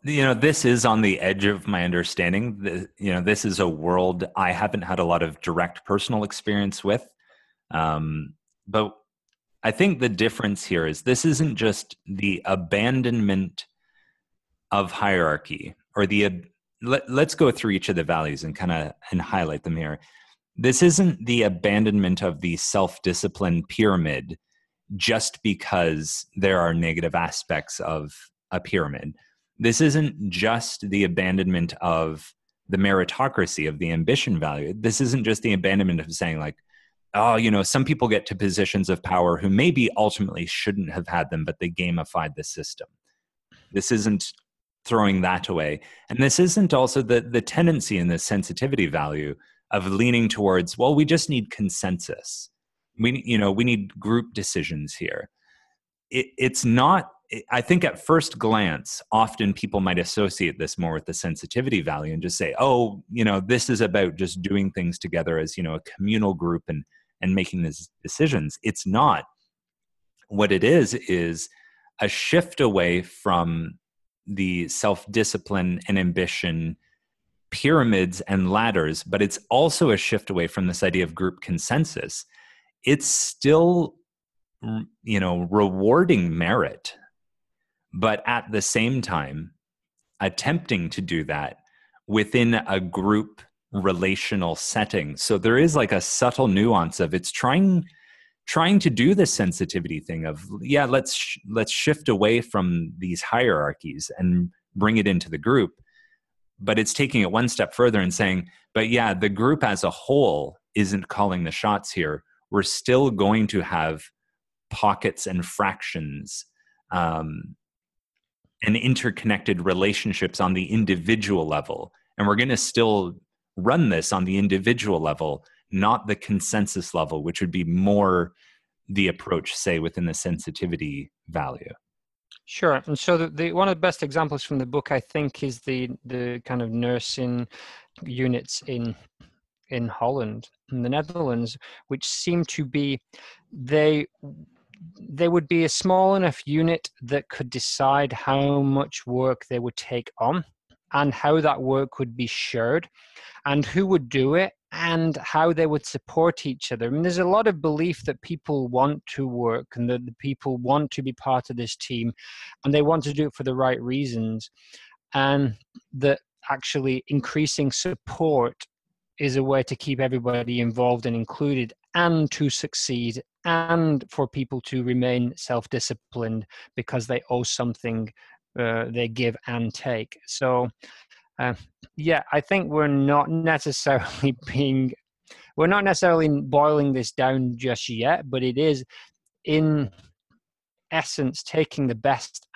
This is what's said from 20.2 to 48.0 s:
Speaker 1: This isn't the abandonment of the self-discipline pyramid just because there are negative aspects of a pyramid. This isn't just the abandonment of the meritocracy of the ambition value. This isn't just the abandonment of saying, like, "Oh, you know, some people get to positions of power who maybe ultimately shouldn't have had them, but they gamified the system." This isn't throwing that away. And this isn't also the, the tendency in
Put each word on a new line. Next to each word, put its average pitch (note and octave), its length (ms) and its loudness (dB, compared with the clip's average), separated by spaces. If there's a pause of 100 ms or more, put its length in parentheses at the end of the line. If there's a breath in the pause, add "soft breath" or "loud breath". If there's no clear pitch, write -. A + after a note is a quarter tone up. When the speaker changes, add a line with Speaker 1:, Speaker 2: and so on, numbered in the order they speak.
Speaker 1:
This B2+ 260 2
isn't F3 420 4
the A#2+ 200 2
abandonment G2+ 800 2
of E2 200 -2
the E2+ 160 -2
self-discipline F2+ 1120 0
pyramid E2+ 680 0 (580)
just - 460 -2
because E2+ 840 0 (100)
there F#2+ 240 4
are E2+ 140 2
negative E2 400 -2
aspects - 640 -4
of D#2 320 -6 (380)
a F#2 100 -4
pyramid. D2+ 540 -4 (440 soft breath)
This A#2 220 2
isn't D3 480 2
just G#2 600 -2
the G2 140 2
abandonment F#2 760 0
of D#2+ 540 -2 (340)
the F#2 80 -2
meritocracy F#2+ 880 0
of D2+ 120 -6
the E2 120 -2
ambition E2+ 480 0
value. D2+ 400 -4
This A2+ 220 0
isn't B2 240 0
just A2 160 0
the A2 140 2
abandonment F#2+ 440 2
of D#2+ 140 -8
saying, E2 260 -4
like, D2+ 180 -8 (580 soft breath)
"Oh, A2+ 220 4
you A2+ 140 4
know, G2+ 120 4
some C3+ 200 2
people C3 240 0
get G#2+ 200 2
to G#2 80 -8
positions F#2+ 560 0
of F2 120 -2
power F2 360 2
who G2 100 -2
maybe B2+ 480 4
ultimately G2 480 -2
shouldn't G2 460 -4
have F2 180 -8
had E2+ 220 -2
them, D#2+ 160 -4
but D#2+ 120 -6
they F2 120 -4
gamified E2 640 -4
the D2+ 100 -10
system." - 440 -12 (840 soft breath)
This G2 180 -2
isn't G#2+ 400 2 (540)
throwing G2+ 380 4
that F2+ 260 0
away. D2+ 320 -2 (300 loud breath)
And A#2+ 80 8
this C3+ 200 6
isn't F3+ 360 4
also C3 260 4
the, A#2 220 4
the A#2 180 0
tendency D#3 560 2
in F2 120 2